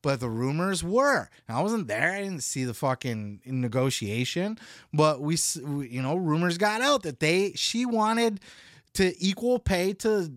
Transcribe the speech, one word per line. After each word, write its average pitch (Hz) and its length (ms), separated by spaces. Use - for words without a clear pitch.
but 139 180
the 123 100
rumors 156 540
were, 226 460
and 117 80
I 135 60
wasn't 208 260
there, 120 240
I 202 120
didn't 180 200
see 131 200
the 120 100
fucking 113 720
negotiation, 127 1120
but 151 300
we 156 140
s-, - 220
we, 143 320
you 123 120
know, 139 140
rumors 170 420
got 208 240
out 269 220
that 147 160
they, 180 340
she - 320
wanted 226 560
to 185 200
equal 233 360
pay 190 340
to 196 440